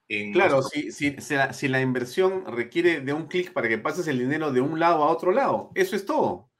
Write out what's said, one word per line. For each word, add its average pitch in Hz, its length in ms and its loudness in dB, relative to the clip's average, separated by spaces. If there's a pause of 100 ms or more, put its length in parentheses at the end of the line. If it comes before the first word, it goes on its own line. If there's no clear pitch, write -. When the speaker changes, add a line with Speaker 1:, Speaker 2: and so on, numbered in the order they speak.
Speaker 1:
en 104 240 -4
Speaker 2:
Claro, 139 300 4
Speaker 1:
nuestro 135 80 -4
Speaker 2:
si, 147 200 -6
si, 143 300 -4
si 147 140 -6
la, 135 180 0
si - 160 -4
la 131 120 2
inversión 131 680 0
requiere 151 540 0
de 135 120 -4
un 156 140 -4
clic 180 260 -4
para 117 160 0
que 110 100 2
pases 156 300 -4
el 135 100 0
dinero 147 320 0
de 127 100 2
un 160 200 0
lado 165 240 4
a 147 40 4
otro 165 220 2
lado, 247 440 0
eso 185 200 0
es 196 120 -2
todo. 139 540 -2